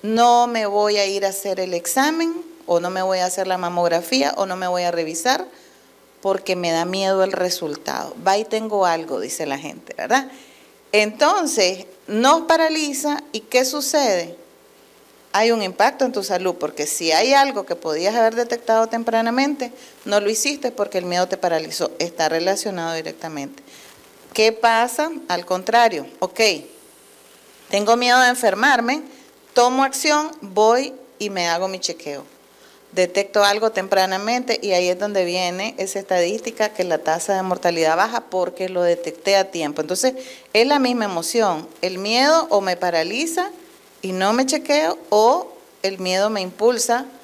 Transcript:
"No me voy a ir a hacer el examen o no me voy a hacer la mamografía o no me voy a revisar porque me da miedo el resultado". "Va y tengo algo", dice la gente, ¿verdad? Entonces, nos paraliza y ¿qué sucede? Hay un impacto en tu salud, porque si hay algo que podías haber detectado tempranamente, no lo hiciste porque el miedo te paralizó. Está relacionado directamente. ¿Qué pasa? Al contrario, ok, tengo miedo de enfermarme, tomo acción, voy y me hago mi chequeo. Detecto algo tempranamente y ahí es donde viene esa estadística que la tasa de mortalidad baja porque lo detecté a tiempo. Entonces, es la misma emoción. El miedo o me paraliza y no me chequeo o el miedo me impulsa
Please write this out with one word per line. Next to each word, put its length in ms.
"No 460
me 180
voy 320
a 80
ir 200
a 40
hacer 300
el 160
examen 580
o 140
no 100
me 140
voy 160
a 60
hacer 200
la 140
mamografía 800
o 100
no 80
me 120
voy 160
a 80
revisar 540
porque 340
me 160
da 140
miedo 380
el 80
resultado". 840
"Va 140
y 60
tengo 420
algo", 320
dice 260
la 140
gente, 360
¿verdad? 340
Entonces, 920
nos 340
paraliza 920
y 100
¿qué 240
sucede? 680
Hay 200
un 120
impacto 420
en 60
tu 120
salud, 360
porque 260
si 260
hay 220
algo 320
que 100
podías 380
haber 220
detectado 500
tempranamente, 840
no 140
lo 100
hiciste 420
porque 280
el 60
miedo 220
te 100
paralizó. 600
Está 320
relacionado 640
directamente. 680
¿Qué 180
pasa? 600
Al 180
contrario, 600
ok, 200
tengo 280
miedo 240
de 80
enfermarme, 720
tomo 300
acción, 460
voy 520
y 100
me 180
hago 200
mi 120
chequeo. 440
Detecto 520
algo 280
tempranamente 880
y 100
ahí 180
es 100
donde 260
viene 540
esa 180
estadística 720
que 140
la 160
tasa 360
de 60
mortalidad 560
baja 320
porque 400
lo 140
detecté 520
a 140
tiempo. 320
Entonces, 320
es 140
la 100
misma 280
emoción. 640
El 160
miedo 540
o 100
me 160
paraliza 720
y 80
no 220
me 120
chequeo 540
o 420
el 160
miedo 320
me 120
impulsa 640